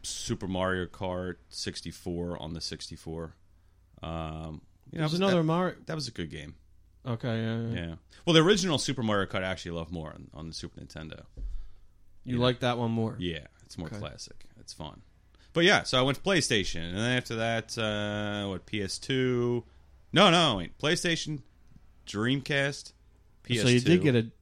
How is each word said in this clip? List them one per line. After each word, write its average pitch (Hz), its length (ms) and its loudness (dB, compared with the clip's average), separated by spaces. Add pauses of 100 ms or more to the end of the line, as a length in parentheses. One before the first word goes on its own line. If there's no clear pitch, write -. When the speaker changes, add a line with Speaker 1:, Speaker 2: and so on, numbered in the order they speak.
Speaker 1:
Super - 460 -6
Mario 92 400 0
Kart 90 480 -6 (140)
sixty-four 87 920 -6
on 80 120 -8
the 82 80 -6
sixty-four. 80 720 -10 (680)
Um, 80 580 -8 (300)
you - 80 -8
know, 156 80 0
Speaker 2:
There's 151 60 0
Speaker 1:
that, 175 40 0
Speaker 2:
another 185 260 4
Mario. 165 320 0 (120)
Speaker 1:
that 160 80 -4
was 139 120 -6
a 117 40 -10
good 82 180 -8
game. 76 260 -12 (520)
Speaker 2:
Okay, 117 200 -4 (140)
yeah, 113 200 -2
yeah. 117 120 -4 (140)
Speaker 1:
Yeah. 82 80 -8 (300)
Well, 170 80 4
the 156 100 12
original 180 360 4
Super - 240 -2
Mario 101 240 2
Kart 98 160 -2
I 92 40 -2
actually 92 260 -4
love 82 180 -6
more 80 200 -6
on, - 220 -16
on 80 140 -12
the 80 60 -12
Super - 280 -12
Nintendo. 78 420 -12 (1000)
Speaker 2:
You 127 140 -2
Speaker 1:
Yeah. 120 60 4
Speaker 2:
like 123 180 4
that 120 180 0
one 117 120 0
more? 113 280 0
Speaker 1:
Yeah, 80 260 -4 (180)
it's - 140 -16
more 85 100 -6
Speaker 2:
Okay. 104 100 -10
Speaker 1:
classic. - 480 -12 (140)
It's - 140 -18
fun. - 280 -12 (520)
But 170 120 6
yeah, 180 180 8
so 131 160 2
I - 20 6
went 131 160 2
to - 60 -10
PlayStation, 123 580 2
and 87 160 -4
then 120 200 2
after 120 180 -4
that, 113 420 -2
uh, 104 720 -2
what, 90 160 -6
P 104 160 -4
S 95 180 -4
two? 123 640 0 (500)
No, 185 180 8
no, 160 260 4
wait, 85 220 -8
PlayStation, 156 640 0 (680)
Dreamcast, 139 840 -2 (500)
P 120 140 0
S 107 60 2
two. 131 40 6
Speaker 2:
So 123 60 8
you 123 80 8
did 160 220 6
get 139 120 6
a 113 160 2 (100)